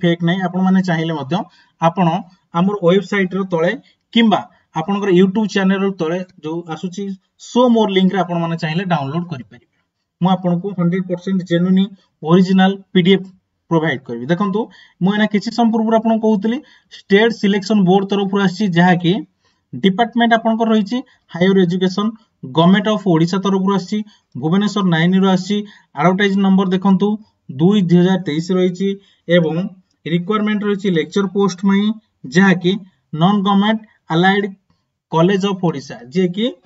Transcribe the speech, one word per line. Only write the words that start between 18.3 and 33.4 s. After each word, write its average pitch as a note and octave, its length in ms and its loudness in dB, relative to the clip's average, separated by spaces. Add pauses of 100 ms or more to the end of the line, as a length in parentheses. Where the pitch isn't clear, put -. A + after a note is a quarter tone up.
ଆସିଛି, F#3+ 300 0
ଯାହାକି F3 400 2 (600)
department A3+ 640 0
ଆପଣଙ୍କର A3+ 360 0
ରହିଛି A3 280 0 (340)
higher F#3+ 300 2
education, F#3 440 0 (380)
government F3+ 440 2
of G#3+ 180 -2
Odisha E3+ 380 0
ତରଫରୁ G3 300 0
ଆସିଛି, G3 240 -4 (360)
ଭୁବନେଶ୍ୱର G3 500 -2 (100)
ନାଇନ E3 180 2 (100)
ରୁ G3 60 2
ଆସିଛି। F#3+ 300 0 (360)
ଆଡଭର୍ଟାଇଜ F#3+ 440 0
number G3 300 2
ଦେଖନ୍ତୁ, F#3+ 400 2 (520)
ଦୁଇ G3+ 220 4
ଦୁଇ E3+ 180 4
ହଜାର F#3 220 2
ତେଇଶ D#3+ 300 -4
ରହିଛି F#3 360 0 (400)
ଏବଂ E3 260 2 (520)
requirement G#3 580 -2
ରହିଛି G3+ 260 -2
lecture F#3+ 440 -2
post F#3+ 320 0
ପାଇଁ, G3 200 2 (500)
ଯାହାକି F#3 360 2 (420)
ନନ୍ F#3+ 280 2